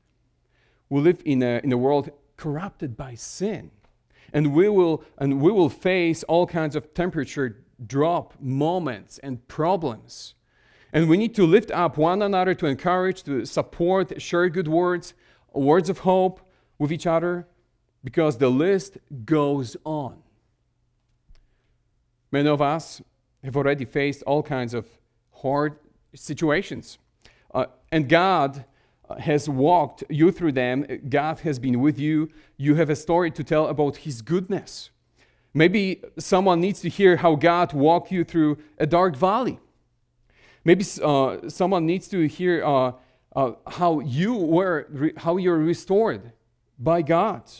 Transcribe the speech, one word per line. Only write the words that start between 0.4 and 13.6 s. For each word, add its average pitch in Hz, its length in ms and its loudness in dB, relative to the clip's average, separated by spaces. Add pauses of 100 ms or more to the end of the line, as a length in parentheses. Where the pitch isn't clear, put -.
We 143 140 0
live 170 240 2
in 135 160 0
a, 120 220 0
in 139 80 0
a 123 60 0
world 139 340 0 (260)
corrupted 156 580 -10
by 131 200 -14
sin. - 560 -8 (640)
And 143 200 2
we 185 160 6
will, 175 340 2 (140)
and 139 240 0
we 170 100 6
will 185 160 4
face 175 560 -2
all 170 240 2
kinds 156 300 -4
of - 160 -10
temperature 147 720 -6 (200)
drop 147 540 -2
moments 139 800 -4
and 131 320 -12
problems. 160 840 -6 (580)
And 160 160 2
we 165 80 6
need 220 180 0
to 196 100 6
lift 165 260 6
up 160 260 0
one 175 240 2
another, 185 340 0
to - 100 -4
encourage, 180 580 -2
to 131 220 -4
support, 170 760 -2